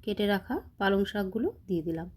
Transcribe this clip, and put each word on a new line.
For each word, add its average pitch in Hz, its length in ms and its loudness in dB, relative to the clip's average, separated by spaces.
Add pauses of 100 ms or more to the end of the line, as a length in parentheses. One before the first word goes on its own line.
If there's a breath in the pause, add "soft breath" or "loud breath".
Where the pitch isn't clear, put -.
কেটে 208 260 -2
রাখা 202 280 0 (220)
পালং 196 280 4
শাকগুলো 208 420 -2 (180)
দিয়ে 170 180 -2
দিলাম 165 340 -4